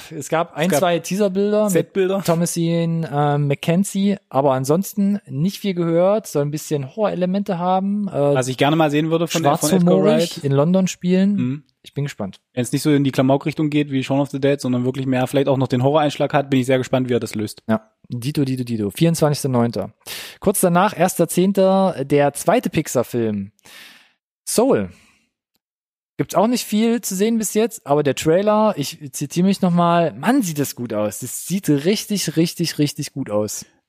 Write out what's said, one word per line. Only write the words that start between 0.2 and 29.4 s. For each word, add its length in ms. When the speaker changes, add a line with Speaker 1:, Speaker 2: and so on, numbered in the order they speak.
Speaker 1:
gab 280
ein, 100
Speaker 2:
Es 60
gab 80
Speaker 1:
zwei 180
Teaserbilder 680
mit 80
Speaker 2:
Setbilder. 520
Speaker 1:
Thomas 320
Ian, 480
äh, 340
McKenzie, 760
aber 260
ansonsten 760
nicht 320
viel 140
gehört, 520
soll 160
ein 80
bisschen 460
Horrorelemente 600
haben, 500
äh, 40
Speaker 2:
Was 360
ich 80
gerne 180
mal 160
sehen 200
würde 180
von 140
der, 160
von 100
Edgar 140
Speaker 1:
schwarzhumorig 540
Speaker 2:
Wright. 80
Speaker 1:
in 80
London 360
spielen. 480
Speaker 2:
Mhm. 260
Speaker 1:
Ich 120
bin 100
gespannt. 360
Speaker 2:
Wenn's 180
nicht 100
so 80
in 140
die 80
Klamauk-Richtung 580
geht 220
wie 100
Shaun 160
of 120
the 100
Dead, 200
sondern 240
wirklich 220
mehr 220
vielleicht 180
auch 120
noch 100
den 160
Horroreinschlag 500
hat, 160
bin 80
ich 80
sehr 120
gespannt, 300
wie 60
er 60
das 160
löst. 320
Speaker 1:
Ja, 240
Dito, 360
Dito, 200
Dito. 260
Vierundzwanzigster 580
neunter. 440
Kurz 200
danach, 380
erster 300
zehnter, 760
der 280
zweite 380
Pixar-Film 840
Soul. 420
Gibt's 160
auch 120
nicht 180
viel 380
zu 120
sehen 220
bis 160
jetzt, 340
aber 160
der 120
Trailer, 640
ich 200
zitiere 340